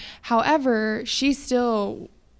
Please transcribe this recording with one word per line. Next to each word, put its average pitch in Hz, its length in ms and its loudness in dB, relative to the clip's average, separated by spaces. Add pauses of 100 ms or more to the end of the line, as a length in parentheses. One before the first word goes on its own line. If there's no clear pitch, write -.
(240)
However, 226 840 2
she 277 280 0
still, 233 760 -2 (300)